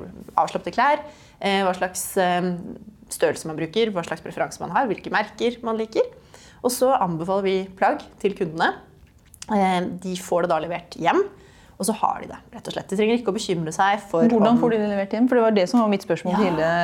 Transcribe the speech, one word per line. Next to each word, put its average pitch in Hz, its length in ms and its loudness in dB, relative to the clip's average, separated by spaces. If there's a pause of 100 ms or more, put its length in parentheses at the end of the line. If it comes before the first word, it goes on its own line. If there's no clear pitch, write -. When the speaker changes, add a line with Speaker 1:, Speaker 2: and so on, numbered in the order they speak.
(360)
Speaker 1:
avslappede 175 380 0
klær, 285 240 4 (420)
eh, 196 240 0
hva 185 100 2
slags, 185 420 -6
eh, 180 360 2 (560)
størrelse - 380 0
man 156 100 -8
bruker, 202 360 0
hva 175 120 -4
slags 160 160 -8
preferanse 156 400 -6
man 151 100 -8
har, 240 160 0
hvilke 180 240 -4
merker 220 520 -2
man 226 160 -4
liker. 220 240 0 (600)
Og 247 80 0
så 254 200 2 (100)
anbefaler 180 460 -2
vi 190 220 0 (100)
plagg 294 240 2 (160)
til 202 160 -2
kundene. 180 400 -2 (760)
Eh, 190 300 2 (220)
de 185 140 -6
får 175 260 0
det 175 80 2
da 160 100 2
levert 170 300 -8 (100)
hjem, 208 220 4 (560)
og 196 80 -4
så 220 80 2
har - 260 -2
de - 80 -12
det, - 80 -14 (160)
rett 220 160 -16
og - 60 -8
slett. - 140 -8
De 190 100 -4
trenger 220 180 4
ikke 233 160 0
å 196 60 -2
bekymre 165 340 -4
seg 202 280 2 (100)
for - 180 4
Speaker 2:
Hvordan 220 220 4
Speaker 1:
om 240 80 6
Speaker 2:
får 233 140 2
de 220 60 2
det 208 120 0
levert 196 240 -2
hjem? 240 140 2
For 254 80 2
det 233 80 6
var 220 80 4
det 196 180 4
som 247 100 4
var 220 80 2
mitt 202 160 0
spørsmål 180 280 -2
Speaker 1:
Ja. 185 40 2
Speaker 2:
til 208 140 4
Hilde. 160 180 0 (160)